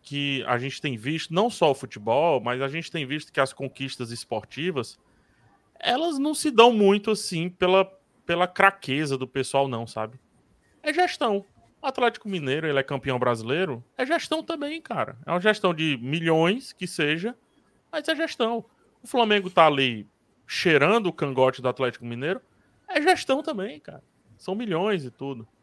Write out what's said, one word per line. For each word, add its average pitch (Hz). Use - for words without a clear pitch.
que 143
a 123
gente 131
tem 135
visto, 156
não 214
só 160
o 131
futebol, 127
mas 123
a 135
gente 160
tem 156
visto 147
que -
as 135
conquistas 131
esportivas, 127
elas 302
não 294
se 302
dão 240
muito 208
assim 180
pela, 185
pela 175
craqueza 147
do 127
pessoal, 139
não, 117
sabe? 110
É 302
gestão. 277
O -
Atlético 240
Mineiro, 156
ele 143
é 135
campeão 131
brasileiro, 123
é 262
gestão 320
também, 311
cara. 123
É 151
uma 180
gestão 208
de 151
milhões, 165
que 185
seja, 165
mas -
é 320
gestão. 240
O 240
Flamengo 208
tá 165
ali 127
cheirando 180
o 160
cangote 131
do 127
Atlético 123
Mineiro, 135
é 339
gestão 302
também, 202
cara. 143
São 190
milhões 196
e 123
tudo. 131